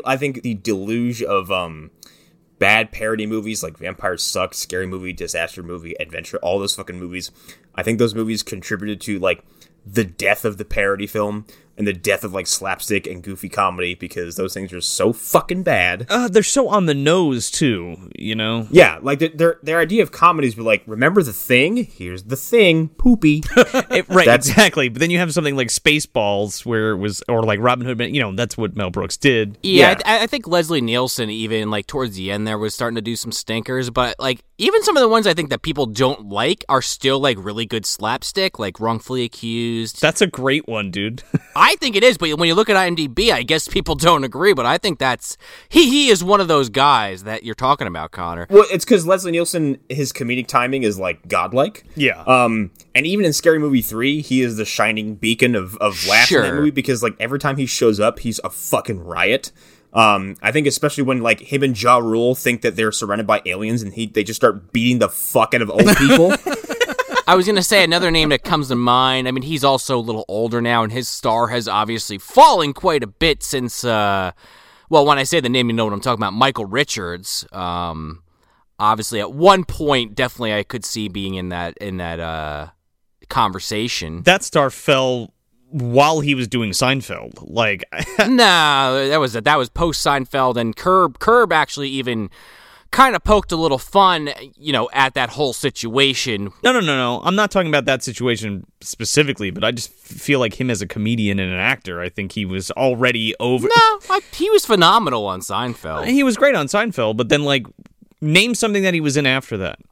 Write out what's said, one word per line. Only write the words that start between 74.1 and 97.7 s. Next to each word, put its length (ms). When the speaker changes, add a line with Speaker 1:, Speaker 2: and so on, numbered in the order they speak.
Speaker 3:
well, 180
when 100
I 60
say 160
the 100
name, 200
you 60
know 100
what 80
I'm 80
talking 200
about, 120
Michael 340
Richards. 840
Um, 720
obviously, 400
at 120
one 320
point, 520
definitely 380
I 100
could 200
see 240
being 260
in 160
that, 280
in 200
that, 200
uh, 500
conversation. 960
Speaker 2:
That 180
star 280
fell 600
while 480
he 160
was 140
doing 240
Seinfeld. 720
Like, 460
<laughs> 300
Speaker 3:
No, 920
that 120
was, 140
that 220
was 140
post 340
Seinfeld, 520
and 200
Curb, 440
Curb 320
actually 380
even 380
kinda 280
poked 320
a 40
little 220
fun, 520
you 160
know, 200
at 220
that 160
whole 220
situation. 1000
Speaker 2:
No, 80
no, 80
no, 160
no. 280
I'm 120
not 160
talking 160
about 160